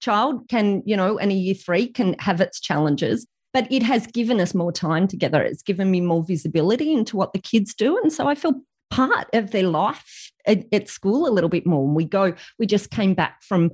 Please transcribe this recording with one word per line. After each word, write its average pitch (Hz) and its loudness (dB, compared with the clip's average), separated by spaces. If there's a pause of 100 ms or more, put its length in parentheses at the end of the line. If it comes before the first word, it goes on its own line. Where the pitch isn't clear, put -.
child 240 0
can, 208 0
you 208 0
know, 190 0
and 202 0
a 196 0
year 190 0
three 190 0
can 214 0
have 180 0
its - -2
challenges. 151 0 (260)
But 247 0
it 262 0
has 240 0
given 233 0
us 170 -2
more 170 0
time 165 0
together. 147 0
It's - -4
given 190 0
me 180 2
more 170 0
visibility 185 0
into 226 0
what 190 -2
the 190 -4
kids 214 0
do. 294 0
And 311 2
so - -2
I 285 2
feel 294 0 (360)
part 269 0
of 214 0
their 190 2
life 180 -4 (160)
at, 208 2
at 202 0
school 233 0
a 240 2
little 170 2
bit 165 -2
more. 147 2
And 147 2
we 165 2
go, 190 0 (240)
we 233 0
just 202 0
came 190 2
back - -2
from 170 2